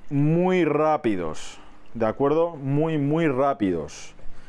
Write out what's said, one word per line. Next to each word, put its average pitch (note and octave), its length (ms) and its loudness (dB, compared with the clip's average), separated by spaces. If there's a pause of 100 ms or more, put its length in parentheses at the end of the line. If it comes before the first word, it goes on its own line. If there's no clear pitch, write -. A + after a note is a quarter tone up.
muy E3+ 540 4
rápidos, C#3 960 0 (340)
¿de A2+ 120 0
acuerdo? D3+ 520 2
Muy, D3 400 0
muy D3+ 300 2
rápidos. G#2+ 840 -2 (360)